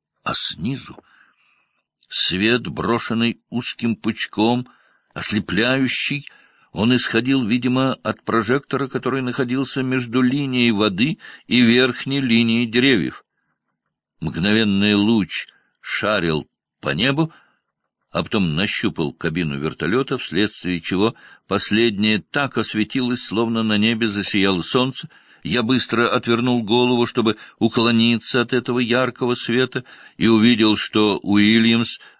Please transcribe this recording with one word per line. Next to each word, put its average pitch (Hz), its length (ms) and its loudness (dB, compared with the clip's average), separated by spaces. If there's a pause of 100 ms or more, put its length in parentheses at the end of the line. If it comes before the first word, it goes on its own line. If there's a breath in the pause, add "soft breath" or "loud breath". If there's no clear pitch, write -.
(240)
а - 100 -4
снизу. - 640 -6 (1120 soft breath)
Свет, 110 580 0
брошенный 113 840 -2
узким 117 460 -4
пучком, 117 720 -2 (460 soft breath)
ослепляющий, 123 1160 -2 (420 loud breath)
он 117 240 2
исходил, 123 500 0
видимо, 127 500 0
от - 280 -6
прожектора, 123 640 0
который 127 340 -4
находился 127 600 -4
между 127 380 -2
линией 127 500 2
воды 107 460 0 (300 loud breath)
и 123 140 2
верхней 127 600 2
линией 117 440 2
деревьев. 117 600 0 (920)
Мгновенный 104 760 2
луч 101 520 2 (340 soft breath)
шарил 85 640 -2 (340)
по - 80 -6
небу, 135 440 -2 (760 soft breath)
а 82 140 -4
потом 87 320 -2
нащупал 87 560 -2
кабину 80 480 -4
вертолёта, 90 580 -4
вследствие 90 640 -4
чего 101 340 0 (320 loud breath)
последняя 107 720 0
так 139 380 -4
осветилась, 120 680 -4
словно 113 380 -2
на 107 140 0
небе 113 300 0
засияло 98 540 0
солнце. 127 480 -2 (340 soft breath)
Я 117 200 -2
быстро 117 500 0
отвернул 120 500 0
голову, 120 420 2
чтобы 110 320 0 (220 loud breath)
уклониться 117 800 2
от 120 120 -4
этого 123 260 -2
яркого 123 540 0
света, 123 520 -2 (320 loud breath)
и 95 100 2
увидел, 110 480 6
что 107 440 0
Уильямс 113 800 2 (200 loud breath)